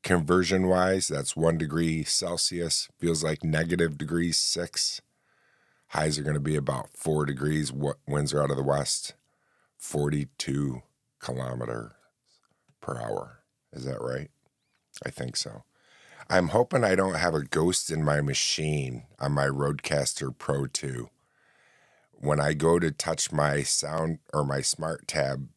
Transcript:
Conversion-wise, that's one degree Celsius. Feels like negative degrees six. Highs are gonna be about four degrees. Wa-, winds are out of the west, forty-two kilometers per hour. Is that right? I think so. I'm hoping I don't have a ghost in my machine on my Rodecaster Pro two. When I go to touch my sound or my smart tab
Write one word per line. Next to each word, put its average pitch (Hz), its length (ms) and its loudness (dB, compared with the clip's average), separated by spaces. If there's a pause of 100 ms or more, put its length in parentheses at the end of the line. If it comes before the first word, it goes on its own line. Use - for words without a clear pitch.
Conversion-wise, 92 1040 4
that's 71 300 -4
one 82 200 4
degree 80 460 0
Celsius. 85 920 -2
Feels 82 260 0
like 78 220 -2
negative 82 520 2
degrees 82 400 0
six. - 640 -2 (880)
Highs 78 300 0
are 71 40 -6
gonna 73 180 0
be 76 160 0
about 67 400 -4
four 76 280 0
degrees. 71 460 -2
Wa-, 69 220 -4 (140)
winds 73 260 -2
are 73 100 2
out 69 80 0
of 67 60 0
the 69 60 -2
west, 71 500 -2 (640)
forty-two 71 1040 -2 (380)
kilometers 60 720 -6 (880)
per - 180 -6
hour. 53 400 -6 (320)
Is 65 140 -12
that 67 160 -6
right? 64 300 -6 (760)
I - 60 -4
think - 260 -6
so. 55 260 -8 (680)
I'm 90 180 6
hoping 120 340 4
I 95 100 6
don't 95 220 4
have 82 180 2
a 76 80 2
ghost 80 480 2
in 78 140 0
my 73 180 4
machine 69 880 -2 (120)
on 71 120 -2
my 71 160 2
Rodecaster 71 880 -2
Pro 69 300 -2
two. 64 420 -6 (1000)
When 73 280 0
I 73 140 2
go 80 240 6
to 82 140 2
touch - 400 -4
my 73 320 2
sound 80 560 -2 (120)
or 76 120 0
my 69 180 -2
smart 78 460 -4
tab 69 500 -2